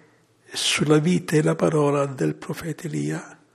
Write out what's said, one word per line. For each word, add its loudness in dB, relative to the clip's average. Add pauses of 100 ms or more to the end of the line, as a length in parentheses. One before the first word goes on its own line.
(520)
sulla 2
vita 2
e 4
la 2
parola 2
del -4
profeta -10
Elia -6 (160)